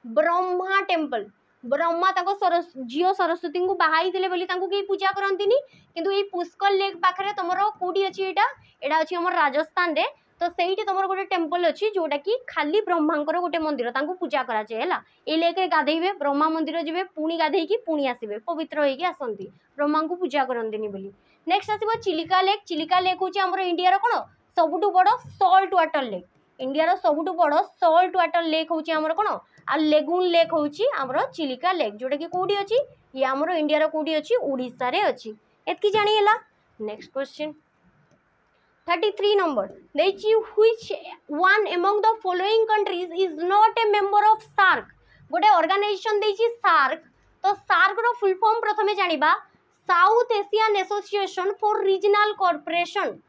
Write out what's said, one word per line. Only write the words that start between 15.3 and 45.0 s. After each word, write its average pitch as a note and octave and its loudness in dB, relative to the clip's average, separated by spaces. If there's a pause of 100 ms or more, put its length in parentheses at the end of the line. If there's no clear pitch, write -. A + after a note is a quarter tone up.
ଲେକ୍ରେ E4+ 0
ଗାଧେଇବେ, D#4+ 0
ବ୍ରହ୍ମା D4 0
ମନ୍ଦିର D#4+ -2
ଯିବେ, E4 -4
ପୁଣି E4 -6
ଗାଧେଇକି E4 0
ପୁଣି D#4 -4
ଆସିବେ, A3 -6
ପବିତ୍ର D4+ -6
ହେଇକି C#4+ 0
ଆସନ୍ତି, A#3+ -6 (300)
ବ୍ରହ୍ମାଙ୍କୁ D4+ 0
ପୂଜା D4 -2
କରନ୍ତିନି A3 -4
ବୋଲି। G3 -12 (380)
ନେକ୍ସଟ F#4+ 0
ଆସିବ G#4+ -2
ଚିଲିକା F#4 0
ଲେକ୍। G4+ 0
ଚିଲିକା E4 0
ଲେକ୍ F#4 -2
ହଉଛି F#4+ -4
ଆମର F#4+ 0
ଇଣ୍ଡିଆର F4+ 2
କ'ଣ? G#4 0 (360)
ସବୁଠୁ E4+ 2
ବଡ଼ F#4 4
ସଲ୍ଟ F#4+ 2
ୱାଟର D#4 2
ଲେକ୍। G3 -8 (340)
ଇଣ୍ଡିଆର D4+ 0
ସବୁଠୁ E4 0
ବଡ଼ D#4+ 2
ସଲ୍ଟ F4+ 2
ୱାଟର E4+ 2
ଲେକ୍ D#4+ -2
ହଉଛି D#4+ -4
ଆମର D#4 -2
କ'ଣ? G#4 0 (400)
ଆଉ D4 0
ଲେଗୁନ୍ D#4 2
ଲେକ୍ E4 2
ହଉଛି D4 -2 (120)
ଆମର C4+ -2
ଚିଲିକା C4+ -4
ଲେକ୍, B3+ -2
ଯୋଉଟାକି C4 -6
କୋଉଠି F#4 -2
ଅଛି? G4+ 0 (360)
ଇଏ C4+ 0
ଆମର C#4 -2
ଇଣ୍ଡିଆର D4+ 0
କୋଉଠି D#4 -4
ଅଛି? D4+ -2
ଓଡ଼ିଶାରେ C4+ -4
ଅଛି। B3+ -2 (360)
ଏତିକି G4+ 0
ଜାଣିହେଲା। G#4 2 (460)
ନେକ୍ସଟ G#3+ -12
କ୍ୱେଶ୍ଚନ, D4 -8 (1300)
ଥାର୍ଟି F4 2
ଥ୍ରୀ G#4 0
number D4+ 2 (300)
ଦେଇଛି, G4 2
which A4 2 (400)
one F#4 4
among F#4 0
ଦ G#4+ 2
ଫଲୋଇଂ G4+ 0
countries G4+ -2
ଇଜ୍ F4 -2
not G4+ 2
ଏ A#4 2
ମେମ୍ବର G#4 2
of - 4
sarc? F4+ 2 (460)